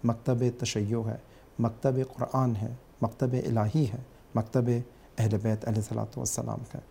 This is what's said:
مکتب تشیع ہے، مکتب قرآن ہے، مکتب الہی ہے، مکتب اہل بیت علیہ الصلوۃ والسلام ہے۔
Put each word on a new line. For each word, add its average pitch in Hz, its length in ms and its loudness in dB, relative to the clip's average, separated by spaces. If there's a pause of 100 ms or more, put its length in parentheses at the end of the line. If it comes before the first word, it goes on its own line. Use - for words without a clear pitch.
مکتب 117 320 2 (220)
تشیع 113 480 0
ہے، 110 100 -4 (420)
مکتب 117 360 2 (220)
قرآن 127 460 0
ہے، 120 120 -6 (280)
مکتب 127 300 0
الہی 123 520 2 (100)
ہے، 127 60 -8 (340)
مکتب 123 360 2 (480)
اہل 107 240 4
بیت 110 260 0
علیہ 110 100 2
الصلوۃ 110 380 -4
والسلام 117 420 -4 (160)
ہے۔ - 60 -8 (100)